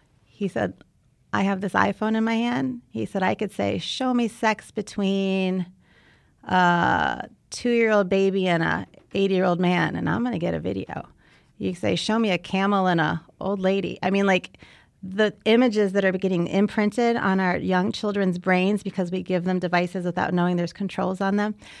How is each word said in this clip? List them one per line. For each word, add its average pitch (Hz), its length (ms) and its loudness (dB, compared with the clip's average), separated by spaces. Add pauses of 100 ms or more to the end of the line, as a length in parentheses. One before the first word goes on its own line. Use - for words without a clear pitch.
(260)
He - 220 -8
said, - 260 -4 (600)
"I 208 80 0
have 196 200 0
this 190 120 -6
iPhone 202 420 0
in 220 80 0
my 226 120 0
hand." 247 460 -2 (100)
He 220 160 -6
said, 190 160 -4
"I 202 100 0
could 202 180 -4
say, - 280 -2
'Show 254 340 -4
me 240 140 2
sex 214 420 -4
between 190 960 -2 (840)
a 170 800 2 (220)
two-year-old 220 600 2
baby 190 380 2
and 170 140 2
a 165 240 0 (300)
eighty-year-old 185 440 2
man, 175 360 2
and 175 120 -4
I'm 214 160 -2
gonna 240 140 -4
get 165 160 -2
a 165 60 -4
video.'" - 480 -8 (500)
You 190 160 -4
say, 185 220 -2
"Show 214 240 0
me 220 120 2
a 175 60 0
camel 196 480 0
and 175 140 2
a 160 220 -2 (180)
old 196 220 -4
lady." 190 420 -2
I 190 60 0
mean, 196 160 2
like, 190 320 0 (440)
the 196 320 0 (120)
images 214 480 4
that 196 100 2
are 190 80 4
getting 180 360 0
imprinted 214 680 2
on 190 240 0
our 185 160 0
young 185 380 0
children's 196 440 -2
brains 190 460 0
because 180 260 -4
we 185 140 -4
give 180 220 -2
them 185 140 0
devices 180 440 0
without 180 300 -2
knowing 175 240 2
there's 175 160 -4
controls 190 480 -4
on 196 160 0
them. 208 180 -2 (240)